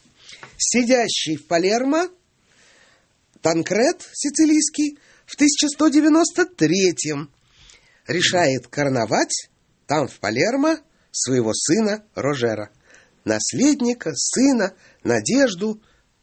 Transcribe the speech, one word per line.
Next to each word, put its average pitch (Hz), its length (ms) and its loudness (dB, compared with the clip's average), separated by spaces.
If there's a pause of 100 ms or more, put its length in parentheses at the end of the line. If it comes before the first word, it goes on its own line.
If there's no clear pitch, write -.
(560)
Сидящий 226 800 0
в - 100 -14
Палермо 240 640 0 (1300)
Танкред 185 600 0 (100)
сицилийский 294 840 0 (280)
в - 100 -18
тысяча 294 320 2
сто 294 200 2
девяносто 311 580 4
третьем 156 840 -2 (760)
решает 151 600 0
короновать 139 800 -2 (380)
там, 139 220 -2
в - 120 -20
Палермо, 240 580 0 (320)
своего 123 420 -2
сына 208 520 -2 (100)
Рожера. 113 560 -4 (540)
Наследника, 190 880 0
сына, 226 600 0 (280)
надежду, 208 760 0 (420)